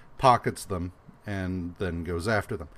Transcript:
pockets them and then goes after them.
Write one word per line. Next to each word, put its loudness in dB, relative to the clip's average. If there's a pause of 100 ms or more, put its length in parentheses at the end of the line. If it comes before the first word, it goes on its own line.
(180)
pockets 4
them -4 (340)
and -4
then -2
goes -2
after 0
them. -8